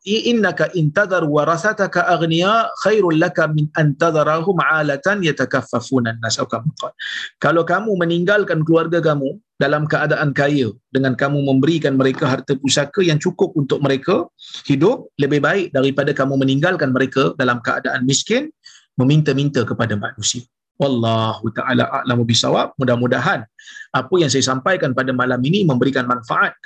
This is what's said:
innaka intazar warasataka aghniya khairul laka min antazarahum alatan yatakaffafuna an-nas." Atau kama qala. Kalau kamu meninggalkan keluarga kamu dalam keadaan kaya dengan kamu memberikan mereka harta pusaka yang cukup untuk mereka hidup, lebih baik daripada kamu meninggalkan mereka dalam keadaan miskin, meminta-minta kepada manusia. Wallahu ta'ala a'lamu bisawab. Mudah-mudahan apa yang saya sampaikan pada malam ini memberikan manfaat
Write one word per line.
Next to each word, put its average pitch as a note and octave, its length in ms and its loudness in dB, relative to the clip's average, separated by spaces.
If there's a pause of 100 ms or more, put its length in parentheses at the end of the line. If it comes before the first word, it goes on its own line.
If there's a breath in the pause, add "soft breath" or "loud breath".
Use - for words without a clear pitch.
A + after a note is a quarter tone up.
innaka G#3 720 0
intazar F3 480 0
warasataka E3+ 840 0
aghniya E3+ 640 0
khairul F#3 400 2
laka F3 320 2
min D3+ 240 0
antazarahum D#3+ 880 2
alatan D#3 640 0
yatakaffafuna B2 880 -2
an-nas." A2+ 240 -6
Atau - 160 -4
kama A#2 240 -4
qala. - 160 -10 (480 loud breath)
Kalau D#3+ 180 2 (100)
kamu G#3 280 -2
meninggalkan F3 640 0
keluarga E3 400 2
kamu D3 320 0 (240)
dalam D3+ 240 0
keadaan D3+ 480 0
kaya C#3+ 400 0 (160)
dengan C3 240 0
kamu C#3 260 0 (140)
memberikan C#3 480 2
mereka C3 320 2
harta C3+ 240 -2
pusaka C#3+ 480 0
yang D3+ 160 2
cukup F3+ 400 0
untuk C#3+ 240 0
mereka C#3 400 0 (400 loud breath)
hidup, D3+ 560 2
lebih D3 240 2
baik E3+ 320 0
daripada C#3 400 0
kamu C3+ 320 0
meninggalkan C#3+ 480 0
mereka C3+ 400 0
dalam B2 240 0
keadaan C3 480 -2
miskin, B3 400 0 (480 loud breath)
meminta-minta C#3 720 2
kepada A2+ 320 -4
manusia. - 480 -8 (340)
Wallahu A2+ 720 0
ta'ala B2+ 320 0
a'lamu B2+ 400 -2
bisawab. - 560 0
Mudah-mudahan B2 640 0 (480 loud breath)
apa C3+ 240 -2
yang D#3+ 80 2
saya C3+ 160 0
sampaikan C3 480 0
pada B2+ 240 -2
malam B2 240 0 (100)
ini G3+ 140 2
memberikan C3 400 2 (100)
manfaat D#3 540 -2